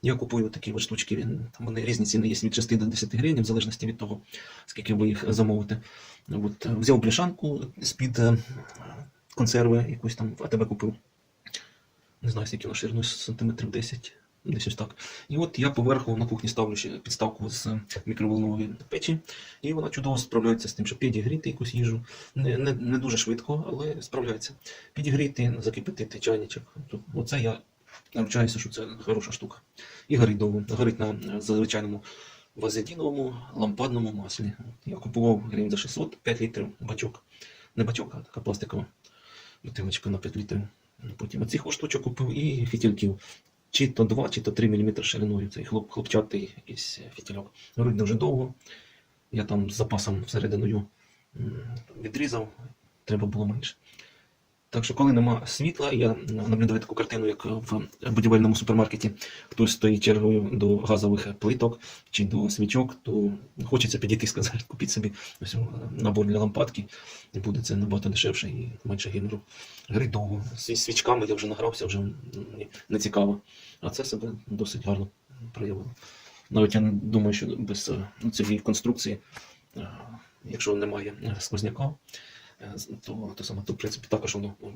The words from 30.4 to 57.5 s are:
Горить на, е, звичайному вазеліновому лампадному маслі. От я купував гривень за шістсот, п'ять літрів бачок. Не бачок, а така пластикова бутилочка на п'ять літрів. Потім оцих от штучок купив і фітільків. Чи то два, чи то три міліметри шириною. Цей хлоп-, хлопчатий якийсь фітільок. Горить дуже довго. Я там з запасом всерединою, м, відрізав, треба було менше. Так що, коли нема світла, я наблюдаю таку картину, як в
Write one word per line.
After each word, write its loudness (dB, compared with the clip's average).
Горить 4
на, 0
е, -6
звичайному 0
вазеліновому -2
лампадному 0
маслі. -6
От -14
я -8
купував 2
гривень -2
за 2
шістсот, -6
п'ять 0
літрів -4
бачок. -8
Не 2
бачок, -2
а -10
така -12
пластикова -4
бутилочка -4
на 0
п'ять -8
літрів. -2
Потім -4
оцих -2
от -2
штучок -2
купив -2
і 0
фітільків. 2
Чи 4
то 4
два, 2
чи -4
то -2
три 4
міліметри 2
шириною. 0
Цей -10
хлоп-, -4
хлопчатий -2
якийсь -10
фітільок. -12
Горить 4
дуже 2
довго. 2
Я -2
там 0
з -10
запасом 0
всерединою, 0
м, -6
відрізав, -2
треба 0
було 0
менше. -4
Так 0
що, -4
коли 6
нема 4
світла, -2
я 4
наблюдаю 2
таку -10
картину, -2
як -2
в -2